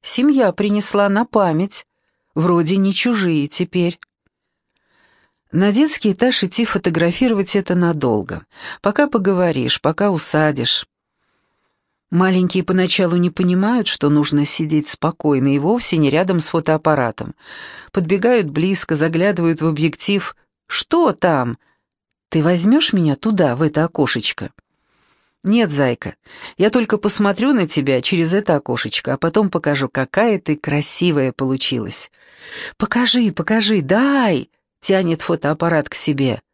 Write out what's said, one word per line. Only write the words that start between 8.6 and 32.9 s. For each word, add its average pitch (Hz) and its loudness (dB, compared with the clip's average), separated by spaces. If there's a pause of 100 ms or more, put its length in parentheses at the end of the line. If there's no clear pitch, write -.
Пока 294 0
поговоришь, 180 0
пока 196 0
усадишь. 151 0 (1200)
Маленькие 185 2
поначалу 185 0
не 175 2
понимают, 190 0
что - -2
нужно 147 2
сидеть 151 -2
спокойно 143 0
и 143 0
вовсе 190 -2
не 151 2
рядом 175 0
с - -8
фотоаппаратом. 156 -2 (560)
Подбегают 196 0
близко, 165 -2
заглядывают 165 0
в 156 0
объектив. 165 -2 (320)
«Что 320 0
там? 127 0 (680)
Ты 160 0
возьмешь 180 2
меня 160 2
туда, 202 0
в 151 -2
это 156 0
окошечко?» - -4 (920)
«Нет, 208 2
зайка, 135 -2 (420)
я 208 2
только 220 0
посмотрю 208 0
на 190 2
тебя 135 0
через 165 0
это 196 2
окошечко, 127 -4
а - -6
потом 185 0
покажу, 143 -2
какая 196 0
ты 151 -2
красивая 147 -2
получилась». 131 -4 (680)
«Покажи, 233 0